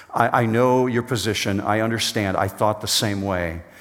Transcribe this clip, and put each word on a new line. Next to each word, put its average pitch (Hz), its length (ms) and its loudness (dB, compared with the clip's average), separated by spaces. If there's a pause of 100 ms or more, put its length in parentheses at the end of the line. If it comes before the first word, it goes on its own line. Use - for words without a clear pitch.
(140)
"I, 120 300 2
I - 20 2
know 127 420 4
your 120 160 0
position. 104 560 -2
I 104 220 0
understand. 110 560 -2
I 92 100 2
thought 107 320 0
the 110 80 -8
same 101 340 -2
way. 87 420 -2 (180)